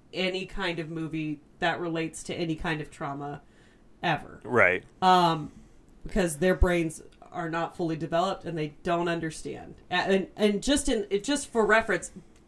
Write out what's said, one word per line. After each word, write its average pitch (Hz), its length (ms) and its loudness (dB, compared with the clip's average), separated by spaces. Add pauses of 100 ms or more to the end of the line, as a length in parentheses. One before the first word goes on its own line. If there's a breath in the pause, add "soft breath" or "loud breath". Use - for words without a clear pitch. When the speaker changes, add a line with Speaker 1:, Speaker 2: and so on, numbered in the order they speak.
(120)
Speaker 1:
any 185 320 -2
kind 180 340 -4
of 156 120 -6
movie 156 500 -4 (200)
that 175 200 0
relates 165 440 -4
to - 100 -8
any 165 220 -2
kind 156 260 -4
of 147 80 -14
trauma 143 500 -8 (640 soft breath)
ever. - 420 -4
Speaker 2:
Right. 95 400 4 (160)
Speaker 1:
Um, 175 520 4 (520)
because 170 320 0
their 185 180 4
brains 175 480 2 (300)
are 165 160 -8
not 165 280 -4
fully 165 200 -2
developed 170 480 0
and 170 140 -6
they 151 240 -6
don't 175 260 0
understand. 160 680 -6 (140)
A-, 185 40 0
and, 190 320 2 (100)
and 208 260 2
just 277 280 2
in, 220 180 0
it, 202 160 0
just 277 260 -2
for 226 140 2
reference, 208 480 2 (360)